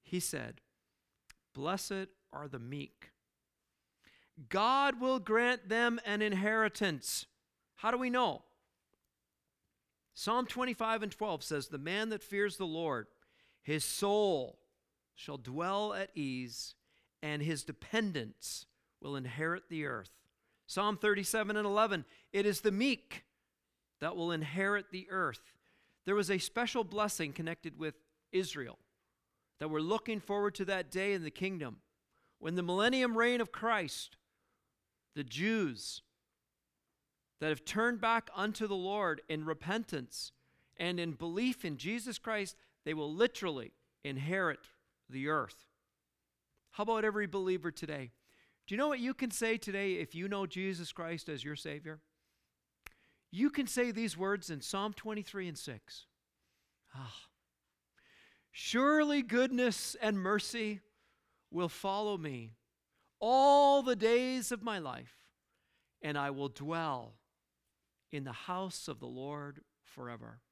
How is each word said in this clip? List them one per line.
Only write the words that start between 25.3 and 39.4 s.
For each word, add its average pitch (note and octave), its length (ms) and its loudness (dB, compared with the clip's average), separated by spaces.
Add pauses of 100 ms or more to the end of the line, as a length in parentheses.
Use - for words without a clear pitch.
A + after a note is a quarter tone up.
There G3 100 2
was G3 160 2
a G3 60 2
special A#3 460 0
blessing F#3+ 500 -2
connected E3 440 -6
with D#3 180 -4 (360)
Israel D3+ 480 -2 (800)
that D#3 100 -4
we're D#3 100 0
looking G#3+ 400 0
forward G3+ 360 0
to G3 100 -2
that F#3 240 -2
day F#3+ 240 0
in F3+ 100 -2
the D3+ 80 -6
kingdom E3 500 -6 (580)
when E3+ 160 -4
the F3+ 80 0
millennium A3+ 540 4
reign A#3+ 240 4
of - 100 -2
Christ, G#3+ 640 -2 (960)
the D3 100 -6
Jews D3+ 800 -2 (1400)
that D3+ 100 -2
have D3 160 -2
turned A3+ 360 0
back A3+ 320 2
unto G#3 340 -2
the G3 80 -2
Lord F#3 520 0
in D#3 180 -4